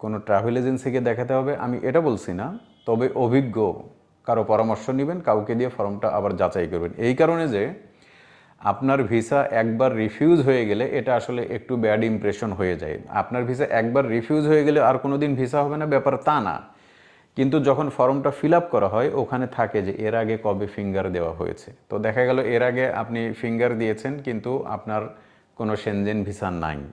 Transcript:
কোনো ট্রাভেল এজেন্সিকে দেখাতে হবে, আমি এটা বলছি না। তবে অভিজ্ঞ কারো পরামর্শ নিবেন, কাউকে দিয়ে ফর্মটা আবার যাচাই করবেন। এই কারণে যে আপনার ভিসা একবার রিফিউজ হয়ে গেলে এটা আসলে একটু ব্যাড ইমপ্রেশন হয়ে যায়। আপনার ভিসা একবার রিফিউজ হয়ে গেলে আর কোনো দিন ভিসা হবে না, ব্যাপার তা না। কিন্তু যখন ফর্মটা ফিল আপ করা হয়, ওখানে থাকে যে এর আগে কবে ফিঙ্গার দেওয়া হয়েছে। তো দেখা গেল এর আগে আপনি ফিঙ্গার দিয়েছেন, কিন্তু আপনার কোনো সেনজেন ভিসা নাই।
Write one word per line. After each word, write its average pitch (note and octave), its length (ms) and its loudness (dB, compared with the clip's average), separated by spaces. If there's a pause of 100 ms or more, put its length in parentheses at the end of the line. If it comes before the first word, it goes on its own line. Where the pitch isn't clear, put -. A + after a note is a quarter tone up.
কোনো G#2+ 140 -4 (100)
ট্রাভেল G#2+ 340 2
এজেন্সিকে B2+ 480 -2
দেখাতে A#2+ 300 -2
হবে, C3+ 140 0 (120)
আমি B2 120 -4 (120)
এটা D#3 200 4
বলছি G#2 220 -2 (100)
না। A2+ 60 -6 (420)
তবে A#2 180 2 (180)
অভিজ্ঞ A#2+ 320 2 (720)
কারো A2+ 240 2
পরামর্শ A2 340 2 (140)
নিবেন, D#3 200 -2 (100)
কাউকে G#2+ 300 0
দিয়ে B2 180 0
ফর্মটা G2+ 320 -2 (100)
আবার G2 220 -2
যাচাই F2 320 0
করবেন। E2+ 200 -4 (140)
এই B2+ 140 2
কারণে E3 240 2 (100)
যে G2+ 80 0 (1080)
আপনার C3+ 280 2 (120)
ভিসা A#2 300 2 (220)
একবার A2+ 280 2 (120)
রিফিউজ D3+ 360 4 (100)
হয়ে B2+ 220 4
গেলে G#2+ 140 2 (140)
এটা B2 220 0
আসলে B2 220 -6 (140)
একটু A2 160 -6 (100)
ব্যাড A2 280 4
ইমপ্রেশন G#2 480 -2
হয়ে F#2 240 0
যায়। D2+ 140 -6 (240)
আপনার B2 280 -2
ভিসা B2+ 180 -2 (140)
একবার A#2+ 240 2 (100)
রিফিউজ D3 360 2
হয়ে D3+ 160 6
গেলে D3+ 220 4
আর C3 160 4
কোনো C#3+ 180 0
দিন D3 180 0
ভিসা C3 240 0
হবে C#3+ 160 -2
না, D#3 140 -2
ব্যাপার C3 200 2 (120)
তা D3+ 100 4 (100)
না। D2+ 100 -2 (800)
কিন্তু C3+ 200 2 (120)
যখন C#3+ 180 2 (100)
ফর্মটা C3+ 420 4
ফিল E3+ 200 4
আপ E3+ 160 0
করা G2+ 200 4
হয়, B2 140 2 (140)
ওখানে B2+ 240 -2 (100)
থাকে A2 300 0
যে G2 60 -4 (140)
এর G#2+ 160 0
আগে A2 120 -2 (100)
কবে G2+ 300 0
ফিঙ্গার F#2+ 320 -4 (100)
দেওয়া E2 240 -2
হয়েছে। F2 280 -8 (220)
তো G#2 40 -6 (120)
দেখা A2+ 220 0
গেল C3 100 2 (160)
এর A#2 140 4
আগে B2+ 160 0 (180)
আপনি A#2 180 -6 (200)
ফিঙ্গার A#2+ 400 0
দিয়েছেন, A2+ 320 -2 (140)
কিন্তু A#2 240 -6 (260)
আপনার G#2+ 260 -4 (560)
কোনো A2 140 -2 (120)
সেনজেন G#2 420 0
ভিসা G2+ 220 -6 (160)
নাই। D#2 140 -4 (140)